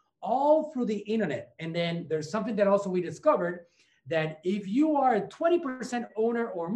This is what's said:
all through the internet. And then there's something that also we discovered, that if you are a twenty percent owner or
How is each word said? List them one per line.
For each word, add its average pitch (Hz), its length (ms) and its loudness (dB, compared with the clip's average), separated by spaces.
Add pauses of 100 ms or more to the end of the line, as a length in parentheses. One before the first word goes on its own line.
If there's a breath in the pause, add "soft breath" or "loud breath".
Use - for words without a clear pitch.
(220 soft breath)
all 294 500 2
through 240 140 -2
the 202 160 -2 (140)
internet. 160 440 -2
And 165 160 -6
then 170 340 -2
there's 151 220 -4
something 220 240 -4
that 196 120 4
also 202 220 2
we 180 120 0
discovered, 175 680 0 (400 soft breath)
that 156 360 -2
if 185 240 -2
you 294 280 2
are 262 260 4
a 196 60 -6 (100)
twenty 339 220 2
percent 254 560 -6
owner 233 320 0
or 170 280 -6